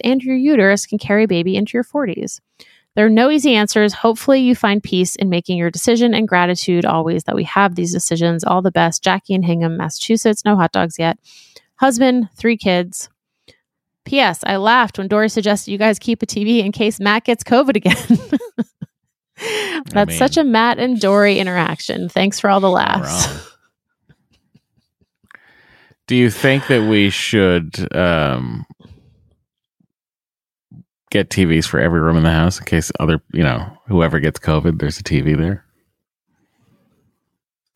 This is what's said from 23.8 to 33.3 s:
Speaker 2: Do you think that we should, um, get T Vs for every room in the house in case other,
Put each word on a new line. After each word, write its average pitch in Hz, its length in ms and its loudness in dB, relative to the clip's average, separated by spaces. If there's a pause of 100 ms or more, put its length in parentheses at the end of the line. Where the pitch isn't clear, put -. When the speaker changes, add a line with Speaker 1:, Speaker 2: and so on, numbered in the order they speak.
Speaker 2:
Do 127 80 0
you 123 140 6
think 135 360 0
that 110 220 2
we 104 220 2
should, 90 840 0
um, 71 720 -2 (2500)
get 98 200 -2
T 95 140 0
Vs 80 220 2
for - 140 -4
every 85 200 0
room 82 160 2
in 80 80 4
the 82 80 4
house 82 260 0
in - 60 -18
case 82 340 -2
other, 78 240 0 (100)